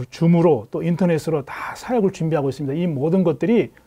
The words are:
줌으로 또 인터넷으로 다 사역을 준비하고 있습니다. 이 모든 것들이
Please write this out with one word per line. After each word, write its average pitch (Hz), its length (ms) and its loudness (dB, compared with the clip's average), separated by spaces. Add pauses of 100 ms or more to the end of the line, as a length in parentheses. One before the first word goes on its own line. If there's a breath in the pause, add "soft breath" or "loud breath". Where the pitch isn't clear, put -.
줌으로 165 600 4
또 160 120 -6
인터넷으로 165 600 0
다 - 320 -12
사역을 220 360 0
준비하고 156 380 -2
있습니다. 135 240 -6
이 175 140 -2
모든 160 360 0
것들이 170 480 0 (160)